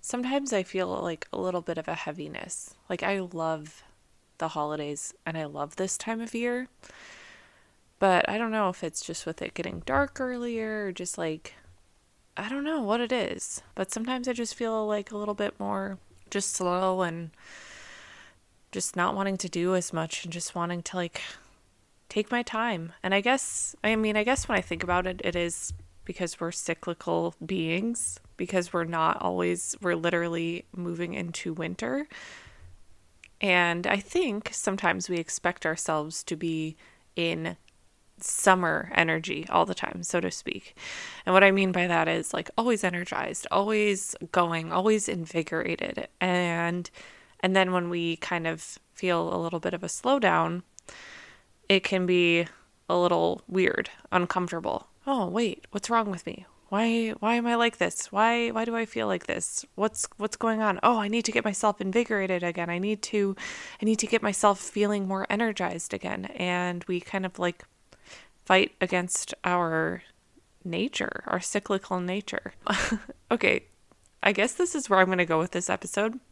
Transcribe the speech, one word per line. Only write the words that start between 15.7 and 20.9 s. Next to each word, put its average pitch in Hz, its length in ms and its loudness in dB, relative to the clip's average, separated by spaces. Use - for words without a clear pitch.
just - 240 -2
slow 185 460 2
and 165 300 -2
just - 240 -6
not 180 220 0
wanting 196 220 -2
to 180 100 -6
do 175 260 0
as 180 180 0
much 165 300 -4
and 165 100 -10
just 170 220 -8
wanting 175 280 -2
to, - 140 -8